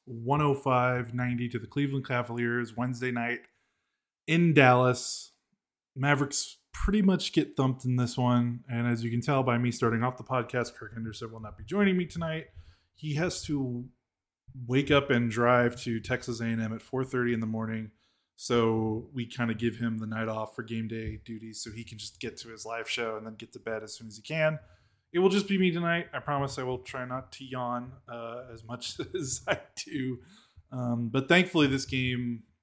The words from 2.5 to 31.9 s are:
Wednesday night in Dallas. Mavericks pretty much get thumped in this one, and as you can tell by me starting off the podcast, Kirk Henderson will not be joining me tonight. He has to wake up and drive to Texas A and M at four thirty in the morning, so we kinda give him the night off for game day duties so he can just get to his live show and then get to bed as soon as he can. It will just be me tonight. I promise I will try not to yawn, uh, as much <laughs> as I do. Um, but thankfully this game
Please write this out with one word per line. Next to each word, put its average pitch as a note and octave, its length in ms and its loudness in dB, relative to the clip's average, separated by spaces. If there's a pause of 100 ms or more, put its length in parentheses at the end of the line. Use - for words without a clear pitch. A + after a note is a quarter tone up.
Wednesday B2 360 -2
night A#2+ 300 -4 (840)
in E3 260 6
Dallas. B2+ 760 6 (640)
Mavericks C#3+ 640 0 (160)
pretty G#3 300 2
much F#3 300 4
get - 240 0
thumped C3 280 2
in B2+ 100 2
this B2 240 0
one, B2 500 2
and A#2+ 200 -2
as A#2 160 0
you A2+ 80 -2
can A#2+ 80 0
tell C3+ 240 2
by A#2+ 140 4
me A#2+ 120 2
starting A2+ 320 2
off B2 140 0
the - 80 -12
podcast, B2 500 -2
Kirk G#2 180 -16
Henderson A2+ 380 -10
will A2+ 80 -16
not G#2+ 180 -14
be A2+ 60 -16
joining F#3+ 340 2
me F3 80 0
tonight. D#3+ 420 -6 (500)
He D3+ 180 -6
has E3 300 -2
to B2+ 400 -4 (840)
wake C#3 240 2
up C#3+ 180 6
and A#2+ 220 4
drive A#2+ 520 4
to A2+ 180 -4
Texas A#2+ 400 -4
A A#2 60 -4
and A2+ 140 -2
M A2 120 -4
at A2+ 100 -10
four C3 220 -4
thirty B2 280 0
in A2+ 60 0
the A2+ 80 -2
morning, A2 460 -6 (500)
so A2+ 680 2
we B2 140 -4
kinda A#2 260 -2
give A2 240 -2
him A#2 220 -2
the A2 80 -6
night A2 200 -4
off A2 300 -4
for A#2+ 60 -8
game A2+ 260 -6
day A2 380 -8
duties A2 360 -12
so A2 80 -10
he A2+ 140 -12
can A2 140 -16
just - 220 -14
get A2+ 180 -8
to A#2 100 -14
his A2 160 -14
live A2+ 240 -6
show A2+ 300 -4
and A2 80 -12
then A2 80 -12
get A2 180 -16
to B2 60 -16
bed A2 240 -6
as G#2+ 120 -12
soon A#2 120 -14
as G#2 100 -16
he G#2+ 60 -20
can. D#3 360 0 (540)
It E3+ 60 0
will F#3+ 100 8
just G3 180 2
be G3 120 2
me F#3 120 6
tonight. E3+ 440 0
I C3 60 -4
promise C#3 380 -2
I C3+ 40 -2
will B2+ 160 -2
try B2+ 260 -10
not B2+ 280 -8
to C#3 120 -16
yawn, B2 480 -6 (180)
uh, A#2 400 -10
as A2+ 140 -18
much A#2+ 420 -10
<laughs> - 80 -14
as C#3 320 -4
I - 120 2 (260)
do. C3 360 -4 (520)
Um, A#2+ 380 -2
but C3+ 180 0
thankfully F3 380 6
this C3+ 180 2
game B2 600 -4 (180)